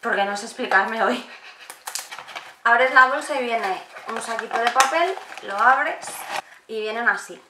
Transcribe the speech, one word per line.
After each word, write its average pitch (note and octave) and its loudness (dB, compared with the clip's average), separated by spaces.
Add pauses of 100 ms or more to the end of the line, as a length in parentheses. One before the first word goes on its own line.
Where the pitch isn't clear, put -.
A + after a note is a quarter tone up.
porque G3+ 0
no G3+ -4
sé A3+ -10
explicarme A3 0
hoy. B3 0 (1400)
Abres A#3+ 4
la C4 8
bolsa C#4+ -2
y B3 -2
viene G#3 -2 (280)
un A3+ -6
saquito A#3 -4
de A#3 2
papel, D#4+ 2 (280)
lo G3+ -6
abres C#4 4 (640)
y A3 -8
vienen A3 -2
así. G3 -2